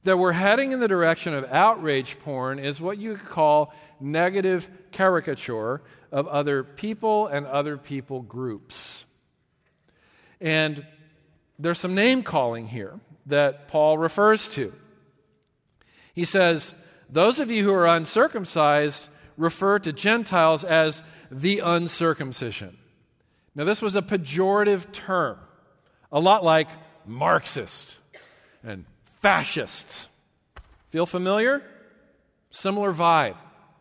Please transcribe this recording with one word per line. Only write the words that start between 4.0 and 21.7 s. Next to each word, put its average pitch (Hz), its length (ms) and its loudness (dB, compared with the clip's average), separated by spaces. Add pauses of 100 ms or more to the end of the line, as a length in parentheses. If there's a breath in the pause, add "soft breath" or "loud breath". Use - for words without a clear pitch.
negative 180 680 0 (240)
caricature 143 920 -2 (280 soft breath)
of 143 180 -2
other 143 360 -2
people 214 640 -2
and 143 200 -4
other 143 300 -2
people 135 460 -10
groups. 120 840 -12 (1400 soft breath)
And 156 460 -2 (720)
there's 165 200 -2
some 185 160 -4
name-calling 165 760 0
here 117 300 -10 (280)
that 143 420 0
Paul 156 300 4
refers 202 520 2
to. 117 220 -6 (1400 soft breath)
He 175 100 -2
says, 170 500 2 (340 soft breath)
"Those 202 300 4
of 254 120 -2
you 214 140 2
who 202 80 4
are 180 140 4
uncircumcised 165 1200 2 (280 soft breath)
refer 190 440 0
to 170 120 -6
Gentiles 180 720 2
as 160 380 2 (280 loud breath)
the 165 300 -2
uncircumcision." 156 1160 -4 (760)